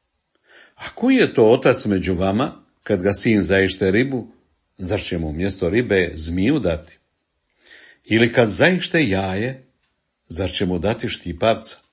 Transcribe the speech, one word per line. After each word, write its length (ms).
A 200
koji 200
je 180
to 180
otac 340
među 300
vama, 360
kad 180
ga 120
sin 300
zaište 480
ribu, 360
zar 240
će 160
mu 120
umjesto 400
ribe 460
zmiju 440
dati? 380
Ili 280
kad 140
zaište 600
jaje, 580
zar 240
će 140
mu 140
dati 300
štipavca? 680